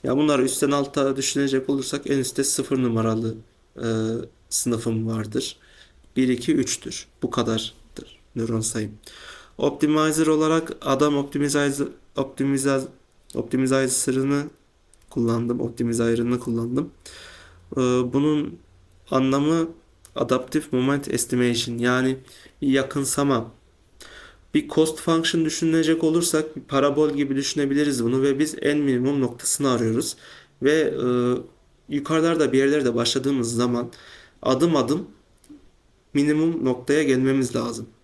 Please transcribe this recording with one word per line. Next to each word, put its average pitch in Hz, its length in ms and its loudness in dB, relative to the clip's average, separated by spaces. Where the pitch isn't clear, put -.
Ya 127 140 0
bunları 147 260 2
üstten 139 280 0
alta 139 440 0
düşünecek 135 540 -2
olursak 139 400 -4
en 139 80 2
üstte 135 260 -2
sıfır 131 400 0
numaralı, 113 520 0
e, 117 40 -2
sınıfım 113 580 -2
vardır. 110 500 -4
Bir, 131 100 2
iki, 127 280 0
üçtür. - 520 -4
Bu - 100 -2
kadardır - 880 -6
nöron 113 260 -2
sayım. 110 300 -4
Optimizer 151 680 0
olarak 156 540 0
adam 143 360 2
optimizer, 143 560 0
optimizer, 139 680 0
optimizer'ını 131 1080 0
kullandım. 117 520 0
Optimizer'ını 117 760 0
kullandım. 120 520 -4
E, 131 40 0
bunun 147 460 0
anlamı 143 580 2
adaptive 139 560 -2
moment 139 420 0
estimation, 120 640 0
yani 127 400 0
bir 143 60 0
yakınsama. 135 840 0
Bir 151 160 0
cost 156 320 2
function 165 440 0
düşünecek 160 580 2
olursak 160 520 0
bir 131 60 -12
parabol 143 480 2
gibi 139 260 -2
düşünebiliriz 139 680 0
bunu 127 180 2
ve 135 180 2
biz 151 220 0
en 147 160 2
minimum 135 440 2
noktasını 127 500 -2
arıyoruz. 117 440 0
Ve, 143 100 6
e, 147 340 0
yukarılarda 156 580 2
bir 131 40 4
yerlerde 135 380 2
başladığımız 123 600 0
zaman 120 360 0
adım 147 340 2
adım 139 320 0
minimum 151 520 2
noktaya 131 380 0
gelmemiz 131 520 2
lazım. 117 320 -6